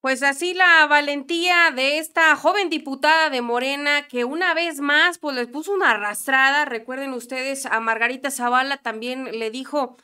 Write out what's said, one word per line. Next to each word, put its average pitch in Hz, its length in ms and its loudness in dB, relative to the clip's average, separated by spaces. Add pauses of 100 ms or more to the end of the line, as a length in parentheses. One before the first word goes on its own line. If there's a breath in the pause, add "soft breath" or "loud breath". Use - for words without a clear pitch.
(180)
Pues 277 100 -2
así 349 280 -2
la 339 320 6
valentía 302 880 2
de 269 240 0
esta 320 360 4
joven 359 360 2
diputada 302 580 2
de 247 140 -2
Morena, 277 640 -2
que 247 160 -4
una 330 320 -2
vez 320 240 -4
más, 311 400 2
pues, 285 160 -6
les 240 120 -4
puso 311 240 -8
una 370 200 2
arrastrada. 262 760 0
Recuerden 262 480 -8
ustedes, 262 540 -8
a 220 120 0
Margarita 240 520 -2
Zavala 254 460 0
también 240 600 -8
le 220 140 -6
dijo, 254 520 -6